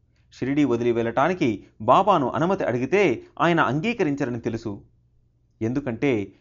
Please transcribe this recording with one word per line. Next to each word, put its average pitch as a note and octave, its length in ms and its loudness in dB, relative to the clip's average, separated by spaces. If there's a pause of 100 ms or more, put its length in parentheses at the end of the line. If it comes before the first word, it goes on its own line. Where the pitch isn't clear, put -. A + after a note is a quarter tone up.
(340)
షిరిడీ C#3+ 320 0
వదిలి A#2+ 260 2
వెళ్ళటానికి A#2 720 0 (180)
బాబాను D3+ 480 4
అనుమతి F#3 340 0
అడిగితే C#3 600 0 (180)
ఆయన E3 180 2
అంగీకరించరని D3 800 -2
తెలుసు. A2+ 420 -8 (800)
ఎందుకంటే A#2+ 800 -2